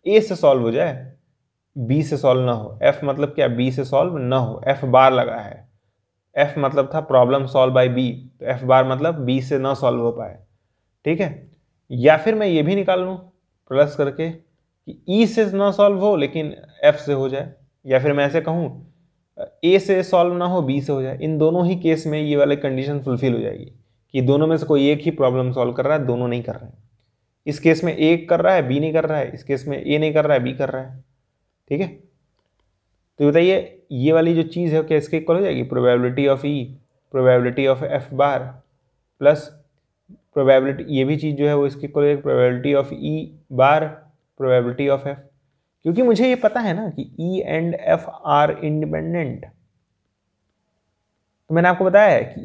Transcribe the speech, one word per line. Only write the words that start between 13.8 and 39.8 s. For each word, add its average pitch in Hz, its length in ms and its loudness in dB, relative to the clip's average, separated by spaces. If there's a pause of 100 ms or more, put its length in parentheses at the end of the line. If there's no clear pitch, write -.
करके 147 340 -4
कि - 800 -20
ई 214 160 4
से 220 240 0
ना 196 200 0
सॉल्व 202 280 2
हो 202 160 2
लेकिन 151 380 -4 (300)
एफ 147 140 8
से 143 160 -4
हो 135 160 -2
जाए, 139 240 -8 (320)
या 131 140 2
फिर 143 140 2
मैं 143 120 2
ऐसे 151 160 -2
कहूँ 160 520 -6 (680)
ए 185 160 4
से 190 240 0
सॉल्व 175 320 2
ना 175 100 -2
हो 180 160 0
बी 135 200 -2
से 143 100 -6
हो 135 100 -2
जाए। 131 180 -6
इन 156 180 -4
दोनों 165 300 2
ही 185 100 0
केस 165 300 -2
में 151 120 -4
ये 147 180 -2
वाली 143 200 2
कंडीशन 139 440 -4
फुलफिल 127 320 -2
हो 117 60 -2
जाएगी 110 320 -8 (420)
कि 135 100 0
दोनों 143 240 2
में 160 100 2
से 156 80 -8
कोई 143 240 2
एक 151 100 0
ही 165 140 -2
प्रॉब्लम 127 380 0
सॉल्व 123 220 -2
कर 131 120 0
रहा 151 120 2
है, 139 80 -4
दोनों 123 220 -2
नहीं 120 160 -4
कर - 120 -10
रहे 104 100 -18
हैं। - 180 -20 (640)
इस 147 140 -6
केस 160 240 2
में 165 120 -4
एक 165 340 0
कर 170 120 2
रहा 185 120 4
है, 156 140 0
बी 131 120 -2
नहीं 156 140 -2
कर 156 120 0
रहा 151 120 -4
है, 131 140 -4
इस 123 120 -16
केस 135 240 -6
में 139 100 -6
ए 143 200 -2
नहीं 156 160 0
कर 156 120 2
रहा 147 80 2
है, 123 100 2
बी 127 100 -4
कर 131 160 -4
रहा 131 140 -8
है, 131 200 -18 (640)
ठीक 143 120 -2
है। 185 60 -2 (1300)
तो 147 80 2
बताइए 170 460 2 (200)
ये 135 200 0
वाली 165 220 4
जो 165 100 2
चीज़ 165 300 -4
है 160 80 2
क्या 156 140 0
इसके 151 200 -2
इक्वल 160 180 0
हो 185 60 0
जाएगी, 147 240 -2
probability 123 640 0
of 135 160 2
E, 143 120 -4 (580)
probability 127 540 2
of 131 160 0 (100)
F 139 200 -6
bar 139 260 0 (800)
प्लस 147 260 2 (840)